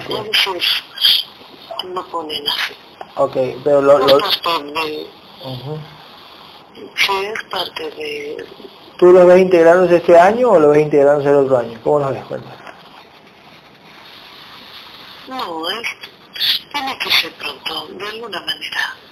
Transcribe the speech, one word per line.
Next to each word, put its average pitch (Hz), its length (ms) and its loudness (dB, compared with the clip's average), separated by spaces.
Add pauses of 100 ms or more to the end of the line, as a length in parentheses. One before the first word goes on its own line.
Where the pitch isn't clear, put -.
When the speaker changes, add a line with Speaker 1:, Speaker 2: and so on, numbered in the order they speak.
Speaker 1:
sí. - 100 -10
Speaker 2:
A - 60 -8
veces 196 640 -6 (1080)
lo 180 140 -8
ponen 151 400 -10
así. - 260 -6 (420)
Speaker 1:
Ok, 135 200 -2 (280)
pero 143 180 2
lo, 139 160 6
lo 139 220 4
Speaker 2:
Es 190 180 -2
parte 165 260 -4
de 151 460 -10 (340)
Speaker 1:
Ujú. 135 360 -12 (1160)
Speaker 2:
Sí, - 160 -2 (140)
es 220 240 -10
parte 175 420 -8
de 147 560 -12 (500)
Speaker 1:
¿Tú 180 140 6
los 180 140 8
ves 180 160 8
integrándose 175 560 4
este 170 220 4
año 233 320 4
o 180 80 6
los 147 140 6
ves 151 100 4
integrándose 143 460 2
el 143 60 4
otro 135 220 2
año? 113 260 -6
¿Cómo 147 160 0
los 139 120 -4
ves? 113 140 -10
Cuéntame. - 280 -12 (2750)
Speaker 2:
No, 185 440 -8
es, 226 160 -8 (840)
tiene 269 280 -6
que 190 120 -6
ser 160 220 -2
pronto, - 540 -12
de 196 220 -14
alguna 214 320 -12
manera. - 540 -12 (160)